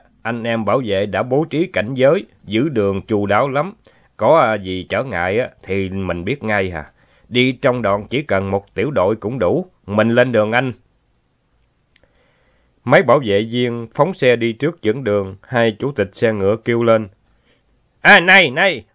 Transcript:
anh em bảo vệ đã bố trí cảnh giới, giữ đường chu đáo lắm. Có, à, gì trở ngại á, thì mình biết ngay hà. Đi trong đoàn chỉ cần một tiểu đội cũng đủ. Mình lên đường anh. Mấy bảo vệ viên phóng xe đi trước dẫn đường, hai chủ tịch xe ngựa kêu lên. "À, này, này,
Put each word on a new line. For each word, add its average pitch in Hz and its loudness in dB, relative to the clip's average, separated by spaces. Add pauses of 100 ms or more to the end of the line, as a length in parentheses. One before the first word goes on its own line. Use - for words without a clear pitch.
(220)
anh 117 -8
em 113 -2
bảo 113 0
vệ 98 0
đã 98 -4
bố 131 -2
trí 160 -2
cảnh 127 -4
giới, 139 2 (180)
giữ 117 -2
đường 98 0
chu 104 -2
đáo 107 0
lắm. 151 -4 (440)
Có, 143 4
à, 117 2
gì 92 -6
trở 104 -2
ngại 95 -4
á, 127 -4 (140)
thì 95 -4
mình 90 -6
biết 120 -6
ngay 101 -2
hà. 78 -12 (380)
Đi 123 2
trong 127 -2
đoàn 101 -2
chỉ 131 -4
cần 98 -2
một 98 -6
tiểu 117 -4
đội 101 0
cũng 113 -8
đủ. 110 0 (220)
Mình 107 0
lên 123 2
đường 107 0
anh. 127 -2 (2000)
Mấy 147 6
bảo 127 4
vệ 104 2
viên 117 -4
phóng 170 0
xe 127 2
đi 117 -2
trước 139 -6
dẫn 110 -2
đường, 101 -2
hai 117 0
chủ 135 -4
tịch 101 -2
xe 113 0
ngựa 101 0 (100)
kêu 117 0
lên. 110 2 (960)
"À, 196 8
này, 180 4
này, 156 -2